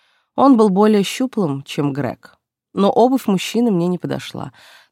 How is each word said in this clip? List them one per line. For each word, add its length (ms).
Он 220
был 120
более 340
щуплым, 600
чем 300
Грег, 460
но 180
обувь 360
мужчины 440
мне 160
не 120
подошла, 540